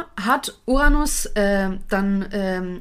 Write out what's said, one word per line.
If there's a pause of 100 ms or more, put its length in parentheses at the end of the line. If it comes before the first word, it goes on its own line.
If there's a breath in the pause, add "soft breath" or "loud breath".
(200)
hat (120)
Uranus,
äh, (200)
dann,
ähm,